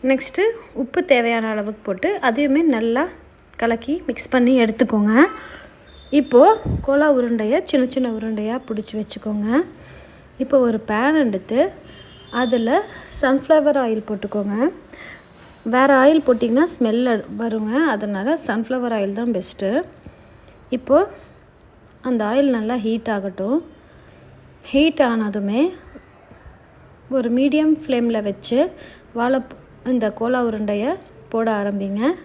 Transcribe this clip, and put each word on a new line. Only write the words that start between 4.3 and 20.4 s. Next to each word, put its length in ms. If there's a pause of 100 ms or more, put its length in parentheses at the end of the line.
பண்ணி 200 (100)
எடுத்துக்கோங்க. 480 (1080)
இப்போ 220 (440)
கோலா 220 (100)
உருண்டையை 400 (120)
சின்ன 140 (120)
சின்ன 120 (100)
உருண்டையா 380 (120)
பிடிச்சி 320
வச்சுக்கோங்க. 460 (1000)
இப்போ 120 (120)
ஒரு 100 (120)
பேன் 360
எடுத்து 340 (760)
அதுல 320 (480)
சன்ஃப்ளவர் 640
ஆயில் 240
போட்டுக்கோங்க. 480 (1200)
வேற 160 (120)
ஆயில் 260
போட்டிங்கன்னா 460
ஸ்மெல் 400
அ-, 100 (160)
வருங்க. 320 (220)
அதனால 420 (100)
சன்ஃப்ளவர் 520
ஆயில் 220
தான் 160
பெஸ்ட்டு. 340 (1080)